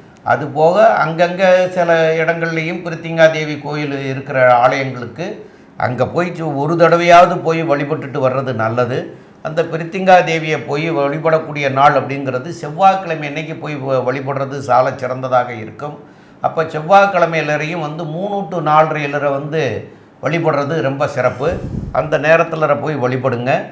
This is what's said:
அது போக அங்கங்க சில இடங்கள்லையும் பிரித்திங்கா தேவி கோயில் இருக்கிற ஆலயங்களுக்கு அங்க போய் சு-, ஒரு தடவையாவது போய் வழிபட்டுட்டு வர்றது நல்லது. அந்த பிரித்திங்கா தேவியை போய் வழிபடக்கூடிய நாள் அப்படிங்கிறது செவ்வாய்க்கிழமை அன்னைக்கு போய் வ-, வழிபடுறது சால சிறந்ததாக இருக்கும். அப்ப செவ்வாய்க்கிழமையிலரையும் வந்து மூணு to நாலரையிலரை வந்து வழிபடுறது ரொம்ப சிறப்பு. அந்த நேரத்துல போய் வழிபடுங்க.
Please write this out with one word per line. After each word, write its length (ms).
அது 240
போக 580
அங்கங்க 640
சில 540
இடங்கள்லையும் 600
பிரித்திங்கா 480
தேவி 280
கோயில் 460
இருக்கிற 640
ஆலயங்களுக்கு 760
அங்க 300
போய் 220
சு-, 260
ஒரு 200
தடவையாவது 640
போய் 240
வழிபட்டுட்டு 680
வர்றது 240
நல்லது. 640
அந்த 220
பிரித்திங்கா 600
தேவியை 440
போய் 240
வழிபடக்கூடிய 800
நாள் 220
அப்படிங்கிறது 560
செவ்வாய்க்கிழமை 800
அன்னைக்கு 280
போய் 200
வ-, 280
வழிபடுறது 560
சால 320
சிறந்ததாக 600
இருக்கும். 440
அப்ப 220
செவ்வாய்க்கிழமையிலரையும் 1160
வந்து 240
மூணு 440
to 100
நாலரையிலரை 720
வந்து 580
வழிபடுறது 600
ரொம்ப 260
சிறப்பு. 500
அந்த 260
நேரத்துல 640
போய் 140
வழிபடுங்க. 560